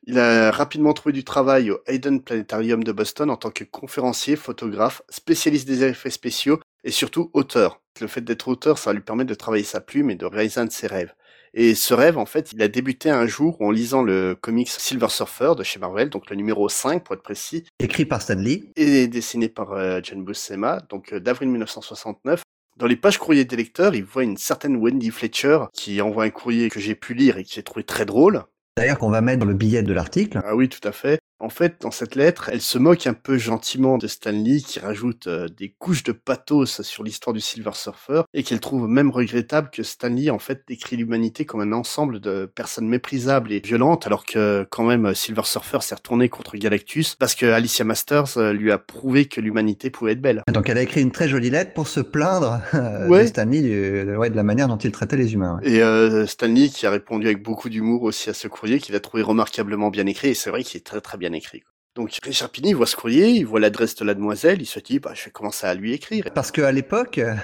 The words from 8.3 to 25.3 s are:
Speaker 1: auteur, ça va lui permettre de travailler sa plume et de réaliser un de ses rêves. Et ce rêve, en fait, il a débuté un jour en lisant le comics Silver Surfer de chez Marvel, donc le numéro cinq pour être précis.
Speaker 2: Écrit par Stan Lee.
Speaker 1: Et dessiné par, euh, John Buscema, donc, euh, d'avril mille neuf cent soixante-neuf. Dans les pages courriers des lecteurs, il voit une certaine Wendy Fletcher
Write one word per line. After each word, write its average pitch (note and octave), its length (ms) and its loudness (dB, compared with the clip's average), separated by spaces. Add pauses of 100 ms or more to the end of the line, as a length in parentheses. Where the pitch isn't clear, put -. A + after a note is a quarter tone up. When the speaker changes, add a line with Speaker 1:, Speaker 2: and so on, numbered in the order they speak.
Speaker 1:
auteur, C3+ 300 0
ça - 140 -4
va - 20 2
lui G2+ 80 -4
permettre B2 280 -4
de G#2+ 60 -4
travailler G#2+ 300 -2
sa - 160 -8
plume C#3+ 280 0
et G2 60 -2
de E2+ 100 -8
réaliser G#2+ 360 -2
un A2+ 60 0
de G#2+ 40 -6
ses - 160 -8
rêves. F#2 260 -6 (400)
Et A2+ 220 6
ce - 180 0
rêve, D3 240 6
en G#2+ 100 -4
fait, - 260 -4
il A2 80 -2
a G#2+ 80 4
débuté B2+ 400 -2
un B2+ 160 4
jour D3 360 -2
en G#2 100 2
lisant A#2+ 320 0
le F#2+ 360 0
comics A#2+ 300 -2
Silver A#2 400 -2
Surfer C3 480 -2
de G2 60 -6
chez - 160 -8
Marvel, F#2+ 300 -2
donc G2+ 200 -10
le G2+ 80 -6
numéro G2+ 320 0
cinq E3 340 -2
pour G2 120 -8
être - 80 -18
précis. E3 420 -10 (140)
Speaker 2:
Écrit C#3 260 0
par A#2 160 -4
Stan G#2 140 -4
Lee. A#2 420 -2
Speaker 1:
Et C#3+ 300 4
dessiné A#2 420 -4
par, G2+ 240 -10
euh, F#2 280 -2
John G2 220 -12
Buscema, G#2 640 -6
donc, G2 220 -14
euh, G2+ 80 -8
d'avril B2 300 -2
mille B2 100 0
neuf G#2+ 120 -6
cent A2 100 -14
soixante-neuf. - 640 -6 (340)
Dans B2 100 -2
les B2 80 4
pages G3 220 2
courriers C#3+ 260 4
des B2 140 -4
lecteurs, C#3 380 0
il G2+ 100 -4
voit C3 180 -4
une G2+ 140 -2
certaine C#3+ 400 -2
Wendy A#2 320 2
Fletcher C#3 640 0